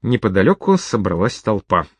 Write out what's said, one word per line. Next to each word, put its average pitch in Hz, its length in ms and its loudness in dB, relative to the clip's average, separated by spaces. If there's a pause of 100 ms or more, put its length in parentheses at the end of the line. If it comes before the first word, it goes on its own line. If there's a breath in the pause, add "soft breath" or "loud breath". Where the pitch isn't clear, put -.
Неподалеку 117 760 2
собралась 92 640 -2
толпа. 95 460 -2 (120)